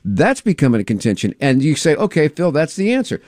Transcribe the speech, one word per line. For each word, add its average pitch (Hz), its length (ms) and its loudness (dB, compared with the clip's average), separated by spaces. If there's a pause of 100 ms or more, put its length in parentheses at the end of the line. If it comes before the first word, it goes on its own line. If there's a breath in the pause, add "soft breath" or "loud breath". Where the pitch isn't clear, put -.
that's 143 360 0
becoming 131 400 2
a 98 40 -2
contention. 104 540 -2
And 135 240 2
you 147 140 2
say, 151 180 2
"Okay, 165 340 0
Phil, 165 220 -2
that's 151 260 -2
the 202 160 0
answer." 254 360 -4